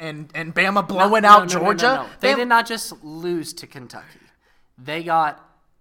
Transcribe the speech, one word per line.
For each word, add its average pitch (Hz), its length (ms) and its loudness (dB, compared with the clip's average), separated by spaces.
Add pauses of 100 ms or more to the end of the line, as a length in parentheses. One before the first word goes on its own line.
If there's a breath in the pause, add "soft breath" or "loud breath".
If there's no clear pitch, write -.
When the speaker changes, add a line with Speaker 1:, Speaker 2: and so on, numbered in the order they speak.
Speaker 1:
and, 151 340 -14
and 160 200 -10
Bama 190 320 0
blowing 202 360 2
Speaker 2:
No, 208 60 6
Speaker 1:
out 208 100 12 (100)
Speaker 2:
no, 180 100 -2
no, - 20 -2
no, 170 60 -2
Speaker 1:
Georgia? 202 280 0
Speaker 2:
no, 139 100 -6
no. - 40 -18 (120)
They 254 120 0
Speaker 1:
Bam- 269 60 -2
Speaker 2:
did 247 100 -4
not 233 180 2
just - 380 -12
lose 165 500 -8
to - 120 -18
Kentucky. 117 540 -20 (580)
They 147 240 -10
got 160 400 -2 (380)